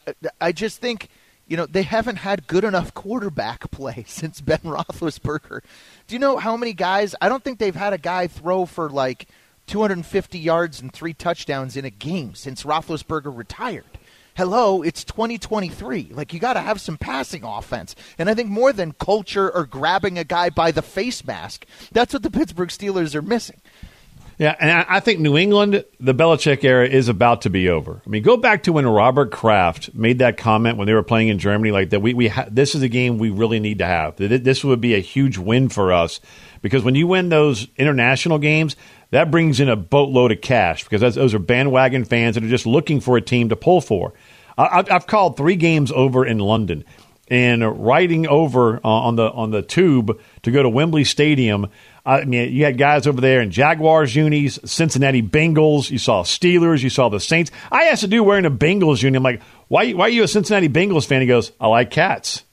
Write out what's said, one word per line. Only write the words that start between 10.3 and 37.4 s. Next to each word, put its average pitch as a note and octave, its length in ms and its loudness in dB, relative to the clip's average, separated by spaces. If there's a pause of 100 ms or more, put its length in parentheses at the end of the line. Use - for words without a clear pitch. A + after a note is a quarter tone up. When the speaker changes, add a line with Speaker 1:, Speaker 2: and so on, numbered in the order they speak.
Speaker 1:
yards E3 420 -4
and B2+ 120 -16
three E3 220 -12
touchdowns C3+ 600 -8
in C3+ 80 -10
a C3 60 -12
game C3+ 440 -10
since - 300 -16
Roethlisberger D3+ 680 -8
retired. E3+ 500 -12 (520)
Hello, F#3+ 460 0
it's E3 220 -8
twenty A3+ 340 -8
twenty-three. G3 720 -8
Like, C#3+ 220 -12
you E3 80 -12
gotta A#3 200 -4
have G3+ 200 -6
some D#3+ 180 -12
passing C4 460 -10
offense. A2 500 -12 (240)
And E3+ 100 -4
I A3 60 0
think A3 160 -4
more A#3+ 220 0
than F3+ 200 -8
culture G3 580 -2
or F3 140 -4
grabbing F3 540 -4
a E3 60 -8
guy F3 260 -2
by E3 220 0
the D3+ 100 -6
face A#3 420 -10
mask, F#2+ 400 -14 (280)
that's A#3+ 200 0
what C4+ 100 -6
the G#3+ 80 -6
Pittsburgh F3+ 380 -4
Steelers F3+ 460 -4
are D3+ 80 -6
missing. A3 380 -6 (760)
Speaker 2:
Yeah, D3+ 220 0
and D#3+ 100 2
I, E3+ 200 2
I F#3+ 120 2
think G3 200 0
New D3 160 2
England, G3+ 480 2 (160)
the B2+ 120 2
Belichick D3+ 520 2
era B2+ 240 6
is C3 200 2
about A#2+ 340 2
to G#2 80 -2
be F#2 180 0
over. D#2+ 360 -2
I - 40 -16
mean, G#2+ 160 -4
go A3+ 120 6
back A3+ 280 0
to F3 80 0
when D3 120 2
Robert A#2+ 460 4
Kraft G2 640 0
made A#2 240 2
that B2 180 2
comment A#2 400 2
when G2+ 120 -2
they G#2+ 40 2
were G#2+ 120 4
playing A2+ 240 2
in G#2 100 0
Germany, G#2 320 0
like, F#2+ 200 0
that G2+ 100 0
we, A#2 140 0
we A#2+ 120 2
ha-, G#2+ 240 -4
this C3+ 240 2
is D3 80 -2
a C3 60 0
game A#2+ 300 0
we A2 120 0
really A2 300 -2
need G#2 180 -4
to F#2 80 -2
have. D#2+ 300 -2
Th-, G2 120 -2
th-, B2 140 2
this C3 220 0
would B2+ 160 2
be A#2 140 0
a G2+ 40 2
huge B2+ 400 -2
win A2+ 300 2
for F#2+ 240 0
us E2+ 280 0 (420)
because A2+ 200 0
when B2+ 140 0
you D#3+ 100 2
win F3+ 220 0
those D3+ 480 2